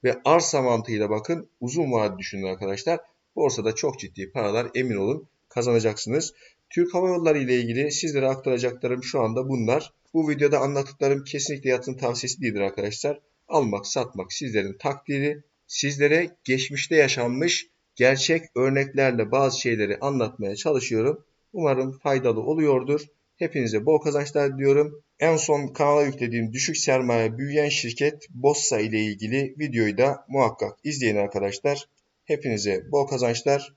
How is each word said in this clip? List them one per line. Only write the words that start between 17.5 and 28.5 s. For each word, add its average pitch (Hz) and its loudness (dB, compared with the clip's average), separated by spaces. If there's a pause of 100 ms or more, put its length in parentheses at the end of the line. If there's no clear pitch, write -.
gerçek 135 2 (120)
örneklerle 131 2
bazı 135 2
şeyleri 107 0
anlatmaya 110 -2
çalışıyorum. 131 0 (280)
Umarım 135 0
faydalı 123 0
oluyordur. 143 2 (360)
Hepinize 117 -2
bol 151 4
kazançlar 143 0
diliyorum. 139 2 (160)
En 160 4
son 143 0
kanala 147 4
yüklediğim 120 -2
düşük 139 -4
sermaye 120 2
büyüyen 143 0
şirket 143 -2
Bossa 131 2